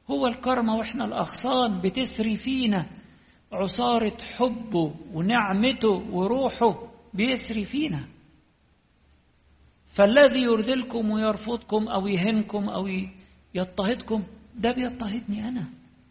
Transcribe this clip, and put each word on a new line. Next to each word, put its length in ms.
هو 160
الكرمة 480
وإحنا 300
الأغصان، 760
بتسري 560
فينا 480
عصارة 680
حبه 720
ونعمته 760
وروحه 1000
بيسري 520
فينا. 420
فالذي 460
يرذلكم 680
ويرفضكم 760
أو 200
يهنكم 600
أو 180
ي-، 240
يضطهدكم، 680
ده 160
بيضطهدني 760
أنا. 220